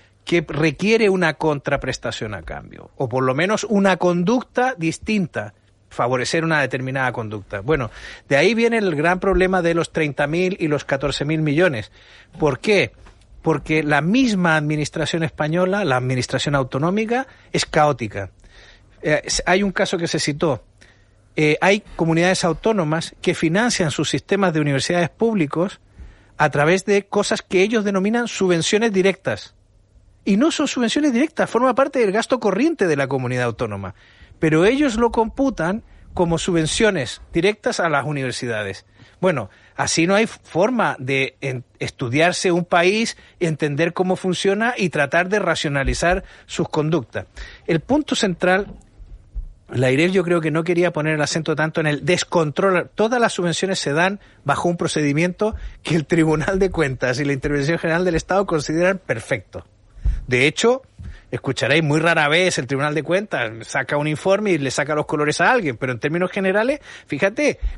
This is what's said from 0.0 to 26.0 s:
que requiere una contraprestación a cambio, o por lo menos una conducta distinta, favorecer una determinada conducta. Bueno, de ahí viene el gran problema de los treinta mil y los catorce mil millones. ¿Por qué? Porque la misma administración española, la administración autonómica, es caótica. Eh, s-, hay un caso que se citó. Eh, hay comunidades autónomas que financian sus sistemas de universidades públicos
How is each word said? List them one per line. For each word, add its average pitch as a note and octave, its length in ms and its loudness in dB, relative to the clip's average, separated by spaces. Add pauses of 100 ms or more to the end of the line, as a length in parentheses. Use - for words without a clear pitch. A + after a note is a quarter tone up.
que E3+ 240 0
requiere F#3+ 640 2
una F3+ 240 2
contraprestación C3+ 1000 -4
a F2 80 -12
cambio, - 540 -14
o B2+ 140 -4
por B2+ 120 0
lo C3 120 2
menos F#3+ 300 0
una G3 340 2
conducta G#3+ 800 0
distinta, D#3+ 760 -4 (380)
favorecer B2+ 540 0
una D#3 180 2
determinada C3 500 -2
conducta. G#2 480 -8
Bueno, B2+ 300 -2 (360)
de C#3 120 2
ahí G3 160 4
viene A3+ 240 2
el F#3+ 180 0
gran F3 240 0
problema F#3 400 2
de E3+ 140 2
los E3 180 -2
treinta D3+ 340 -2
mil F3+ 320 -2
y D#3+ 100 -2
los D3 180 -2
catorce C#3+ 400 -2
mil D#3 160 -2
millones. D3+ 500 0 (460)
¿Por D3 220 0
qué? F#3 320 2 (500)
Porque D#3 400 0
la D3 180 2
misma F#3 560 2
administración D3+ 680 -2
española, F3+ 600 -2
la C3 140 0
administración B2+ 560 -2
autonómica, G3 720 -2 (260)
es - 140 -2
caótica. A#2+ 640 0 (720)
Eh, D3+ 240 0
s-, - 180 -4
hay F#3+ 180 2
un G3 100 -2
caso F#3+ 260 0
que E3 100 -2
se D#3+ 100 -2
citó. D3 460 -2 (720)
Eh, D3+ 240 2
hay G3+ 220 4 (140)
comunidades E3+ 480 2
autónomas E3 760 0
que F3+ 140 0
financian F3 560 0
sus - 180 -2
sistemas F#3 460 0
de D#3 60 0
universidades D3 500 0
públicos F#3+ 720 -2 (580)